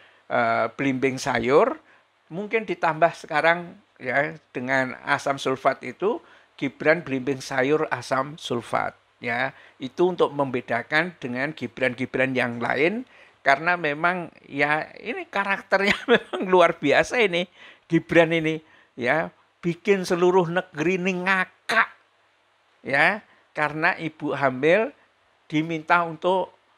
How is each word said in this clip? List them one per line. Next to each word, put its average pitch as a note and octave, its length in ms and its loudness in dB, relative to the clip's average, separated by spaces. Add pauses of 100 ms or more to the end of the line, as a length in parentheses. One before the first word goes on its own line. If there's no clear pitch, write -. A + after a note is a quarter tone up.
(300)
eh, A2+ 400 0
Belimbing C3 480 -2
Sayur, C#3 640 2 (480)
mungkin G3+ 400 -6
ditambah E3 480 0
sekarang E3 640 0 (160)
ya C#3 400 -2 (160)
dengan C3 400 -2 (160)
asam C#3 320 -2
sulfat C3 400 -2
itu, F3 400 -4 (320)
Gibran D3+ 480 0
Belimbing C3+ 400 -4
Sayur C#3 480 0
Asam C3+ 480 -4
Sulfat, A#2 560 -4 (240)
ya. A#2+ 400 -6 (240)
Itu F3 320 0
untuk D#3+ 240 0
membedakan C3+ 800 -2
dengan C3 400 -6
Gibran-Gibran B2+ 800 -2
yang A#2+ 240 -2
lain, D3+ 480 0 (320)
karena D3+ 320 2
memang E3+ 560 -2 (160)
ya D3 560 -2
ini E4 240 -10
karakternya G3 800 0
<laughs> A#3+ 80 4
memang - 320 0
luar F3 320 6
biasa D#3 480 2
ini, F3 240 -2 (400)
Gibran E3 480 4
ini, D#3 240 -2 (320)
ya. D3 400 -2 (320)
Bikin F3+ 400 0
seluruh F3+ 400 4
negeri F3 560 -2
ini F3+ 240 -2
ngakak, F#3+ 640 -2 (960)
ya. D#3+ 400 2 (320)
Karena D#3 400 0
ibu D3+ 400 -6
hamil D3+ 560 2 (600)
diminta D#3+ 480 2
untuk F3 480 -2 (280)